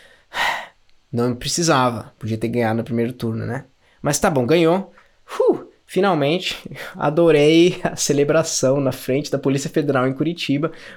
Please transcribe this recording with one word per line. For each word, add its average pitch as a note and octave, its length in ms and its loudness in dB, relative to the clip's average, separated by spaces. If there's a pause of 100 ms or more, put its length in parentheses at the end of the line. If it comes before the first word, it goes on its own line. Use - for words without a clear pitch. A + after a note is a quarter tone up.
(320)
<sighs> - 400 -4 (400)
Não A#2+ 240 0
precisava, B2+ 840 -2
podia A2 220 -6
ter A#2+ 80 -2
ganhado A#2 300 0
no A2+ 60 -4
primeiro A#2 300 -4
turno, A2+ 320 -6
né? A#2+ 200 -8 (360)
Mas C#3+ 160 0
tá G3+ 140 2
bom, B2+ 160 0
ganhou. E3+ 440 2 (480)
Uh! A#4+ 240 2 (300)
Finalmente, F3+ 640 0 (200)
<laughs> - 200 -16
adorei E3 840 4
a - 120 -4
celebração C#3+ 840 2
na C3 100 0
frente C3 380 -4
da C#3 80 -2
Polícia C#3 320 -2
Federal C#3 380 0
em C3+ 60 -2
Curitiba, D#3 580 -2 (260)